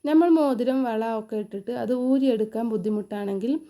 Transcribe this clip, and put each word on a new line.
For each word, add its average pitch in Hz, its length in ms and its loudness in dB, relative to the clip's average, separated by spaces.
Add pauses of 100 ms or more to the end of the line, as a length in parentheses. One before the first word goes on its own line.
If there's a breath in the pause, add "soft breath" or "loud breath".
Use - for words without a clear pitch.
നമ്മൾ 320 240 4 (100)
മോതിരം, 262 460 2
വള 226 220 -2 (140)
ഒക്കെ 220 240 -8
ഇട്ടിട്ട് 202 380 -8
അത് 226 120 -2 (160)
ഊരിയെടുക്കാൻ 226 600 0
ബുദ്ധിമുട്ടാണെങ്കിൽ 208 800 -4 (180 loud breath)